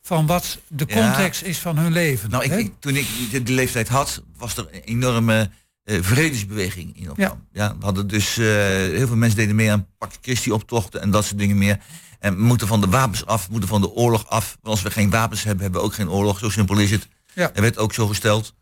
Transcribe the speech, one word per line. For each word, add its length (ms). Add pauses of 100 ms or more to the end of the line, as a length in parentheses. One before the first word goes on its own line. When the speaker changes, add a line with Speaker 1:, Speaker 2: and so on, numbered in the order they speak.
Speaker 1:
van 240
wat 320 (100)
de 200
Speaker 2:
Ja. 60
Speaker 1:
context 480
is 160
van 200
hun 140
leven, 380
Speaker 2:
Nou, 140
ik, 60
Speaker 1:
hè? 60
Speaker 2:
ik, 220
toen 180
ik 100 (240)
de, 120
de 100
leeftijd 360
had, 340 (140)
was 200
er 160
een 80
enorme, 720 (340)
eh, 180
vredesbeweging 1000
in 100
Opdam. 140 (280)
Speaker 1:
Ja. 120
Speaker 2:
Ja, 140
we 60
hadden 220
dus, 320
eh, 80
heel 600
veel 100
mensen 220
deden 180
mee 160
aan 140 (120)
Pax 240
Christi 300
optochten 480
en 100
dat 140
soort 140
dingen 200
meer. 200 (400)
En 180
we 60
moeten 240
van 140
de 80
wapens 380
af, 180
we 60
moeten 180
van 120
de 100
oorlog 380
af. 340
Want 120
als 80
we 80
geen 200
wapens 320
hebben, 200
hebben 180
we 60
ook 80
geen 160
oorlog. 280
Zo 120
simpel 280
is 120
het. 180 (260)
Speaker 1:
Ja. 200
Speaker 2:
Er 80
werd 160
ook 160
zo 120
gesteld. 560